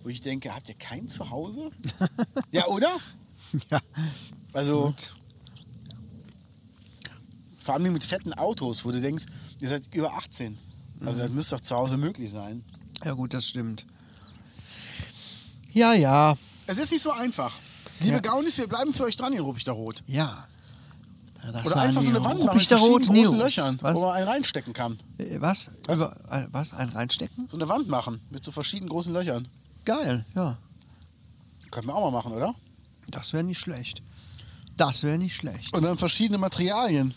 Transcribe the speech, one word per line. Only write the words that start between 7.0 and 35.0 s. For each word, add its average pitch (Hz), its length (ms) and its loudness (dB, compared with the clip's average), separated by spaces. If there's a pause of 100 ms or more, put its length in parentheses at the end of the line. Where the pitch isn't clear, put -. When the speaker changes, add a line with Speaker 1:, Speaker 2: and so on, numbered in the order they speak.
Speaker 1:
vor - 160 -4
allem 180 180 2
mit 151 120 -2
fetten 180 280 -4
Autos, 147 520 -2
wo 120 60 -2
du 123 100 -2
denkst, 143 240 -2 (360)
ihr - 80 -4
seid 139 240 -4
über 151 200 -2
achtzehn. - 440 -8 (440)
Also 127 200 -4
Speaker 2:
Mhm. 120 40 -2
Speaker 1:
das 120 80 -4
müsste 147 220 0
doch 123 60 -6
zu - 140 -2
Hause 131 220 0
möglich 139 340 -4
sein. 107 320 -10 (400)
Speaker 2:
Ja 156 100 -4
gut, 127 200 -6
das 127 140 -2
stimmt. 113 380 -6 (1900)
Ja, 233 200 8
ja. 147 420 8 (320)
Speaker 1:
Es 185 100 -4
ist 294 140 0
nicht 330 100 2
so 311 100 0
einfach. 233 480 -4 (400)
Liebe 202 160 4
Speaker 2:
Ja. 269 40 4
Speaker 1:
Gaunis, 262 380 0
wir 240 100 -2
bleiben 247 260 -2
für 262 100 0
euch 233 120 0
dran 262 180 -2
in 233 60 -2
Ruppichter 131 340 -4
Rot. 110 340 -6
Speaker 2:
Ja. 135 400 -2 (960)
Ja, 117 80 -10
das 117 140 -4
Speaker 1:
Oder 165 100 2
Speaker 2:
war 143 80 4
Speaker 1:
einfach 262 180 4
so 233 80 4
eine 226 100 4
Speaker 2:
die - 60 0
Speaker 1:
Wand 277 100 0
machen 349 100 2
mit 226 80 6
Speaker 2:
Ruppichter 226 240 8
Rot 240 280 8
Speaker 1:
verschiedenen 208 180 10
großen 165 140 8
Speaker 2:
News. 214 60 4 (140)
Speaker 1:
Löchern, 135 240 4
Speaker 2:
Was? 151 160 4
Speaker 1:
wo 175 80 4
man 180 100 2
einen 190 120 0
reinstecken 202 460 0
kann. 117 260 -4 (180)
Speaker 2:
Äh, - 240 -6
was? - 300 2 (140)
Speaker 1:
Was? 160 140 2
Speaker 2:
Über, 160 160 0 (160)
äh, 135 200 -2
was? 147 220 -2
Ein 127 160 -4
reinstecken? 120 580 -4
Speaker 1:
So 147 100 -10
eine 160 120 -2
Wand 240 180 0
machen 120 420 -2
mit 135 140 -12
so - 80 -6
verschiedenen 180 380 -4
großen 170 240 -4
Löchern. 143 340 -2 (360)
Speaker 2:
Geil, 180 420 0 (100)
ja. 156 220 -2 (1120)
Speaker 1:
Können 117 160 -8
wir 143 80 -4
auch 196 140 2
mal 127 80 0
machen, 120 140 -4
oder? 139 240 -2 (540)
Speaker 2:
Das - 240 -8
wär 160 100 0
nicht 180 160 -4
schlecht. 127 420 -6 (760)
Das 143 260 2